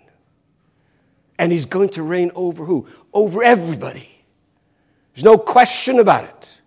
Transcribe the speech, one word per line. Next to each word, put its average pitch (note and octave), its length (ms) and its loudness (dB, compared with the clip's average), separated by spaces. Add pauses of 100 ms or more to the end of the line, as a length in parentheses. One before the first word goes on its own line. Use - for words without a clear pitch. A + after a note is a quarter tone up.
(1400)
And E3+ 140 0
he's D#3+ 140 -4
going F#3+ 240 -2
to E3 120 -12
reign F3 320 -4
over E3+ 300 -8
who? D#3 220 -4 (280)
Over G#3 280 -2
everybody. D#3+ 680 -2 (1040)
There's B2+ 100 -4
no G#3+ 140 8
question - 600 2
about D#3 240 2
it. - 420 -20